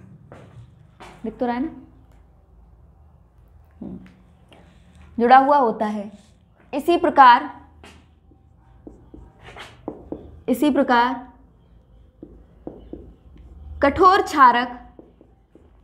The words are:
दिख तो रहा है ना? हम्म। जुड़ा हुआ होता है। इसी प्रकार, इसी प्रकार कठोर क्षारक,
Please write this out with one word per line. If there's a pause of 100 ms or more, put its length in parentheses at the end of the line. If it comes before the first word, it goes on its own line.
(1200)
दिख
तो
रहा
है
ना? (2000)
हम्म। (1200)
जुड़ा
हुआ
होता
है। (600)
इसी
प्रकार, (2750)
इसी
प्रकार (2500)
कठोर
क्षारक, (1040)